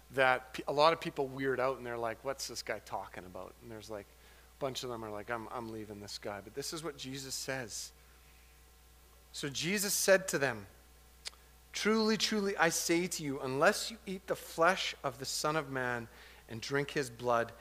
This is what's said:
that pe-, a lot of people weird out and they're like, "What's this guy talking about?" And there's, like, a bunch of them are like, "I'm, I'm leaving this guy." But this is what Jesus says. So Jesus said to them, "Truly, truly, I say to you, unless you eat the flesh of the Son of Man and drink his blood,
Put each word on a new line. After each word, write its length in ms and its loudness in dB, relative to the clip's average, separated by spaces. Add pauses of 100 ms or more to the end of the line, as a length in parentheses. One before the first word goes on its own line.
(160)
that 380 6
pe-, 140 -8
a 60 -2
lot 200 8
of 60 -2
people 280 -4
weird 320 -2
out 180 2
and 80 -12
they're 120 -4
like, 260 -4
"What's 240 -6
this 160 -8
guy 220 -6
talking 400 -8
about?" 360 -12
And 100 -16
there's, 180 -14
like, 180 -10 (500)
a 20 -20
bunch 240 -4
of 60 -6
them 140 -6
are 80 -8
like, 180 -8
"I'm, 220 -4
I'm 200 -8
leaving 280 -10
this 180 -12
guy." 260 -8
But 120 -16
this 180 -6
is 100 -8
what 140 -8
Jesus 380 -10
says. 560 -8 (1400)
So 180 -6
Jesus 440 0
said 360 6
to 100 2
them, 260 0 (1080)
"Truly, 440 4
truly, 400 0
I 120 6
say 380 2
to 160 -4
you, 180 -2
unless 500 4
you 60 -14 (100)
eat 180 -8
the 100 -2
flesh 680 2
of 160 -4
the 60 -6
Son 300 0
of 140 0
Man 380 -2 (420)
and 120 -8
drink 300 0
his 180 -2
blood, 520 2